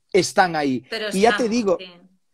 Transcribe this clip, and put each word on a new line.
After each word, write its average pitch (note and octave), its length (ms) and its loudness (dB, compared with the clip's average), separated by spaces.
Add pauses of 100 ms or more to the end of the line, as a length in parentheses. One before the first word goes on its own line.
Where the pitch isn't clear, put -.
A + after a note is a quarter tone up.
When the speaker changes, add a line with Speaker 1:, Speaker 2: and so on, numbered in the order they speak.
(120)
Speaker 1:
están F3+ 440 0
ahí. C3+ 340 -2
Speaker 2:
Pero G#3+ 200 -6
Speaker 1:
Y F#3+ 120 0
ya A3+ 160 6
te B3+ 60 0
Speaker 2:
están, G#3+ 60 -2
Speaker 1:
digo, G3+ 300 0
Speaker 2:
sí. F#3 100 -18 (440)